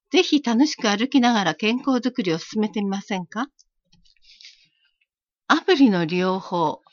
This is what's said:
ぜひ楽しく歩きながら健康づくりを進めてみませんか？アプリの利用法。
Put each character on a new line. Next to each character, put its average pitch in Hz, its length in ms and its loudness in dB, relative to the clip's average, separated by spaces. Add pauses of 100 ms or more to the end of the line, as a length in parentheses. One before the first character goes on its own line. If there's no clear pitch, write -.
(100)
ぜ 349 120 4
ひ 294 200 0
楽 233 240 2
し - 100 -6
く - 120 -2
歩 208 200 -2
き 285 120 2
な 240 120 4
が 208 120 0
ら 160 100 0
健 220 240 -2
康 254 200 -4
づ 240 120 -2
く 247 120 -6
り 180 100 -2
を 160 60 -2
進 - 240 -6
め 214 60 -2
て 208 140 -6
み 202 60 -4
ま 196 120 -4
せ 196 180 -6
ん 175 80 -8
か？ 240 220 -8 (2000)
ア 277 120 2
プ 370 160 0
リ 269 160 6
の 175 160 0
利 175 120 -4
用 185 200 -2
法。 170 420 -4 (120)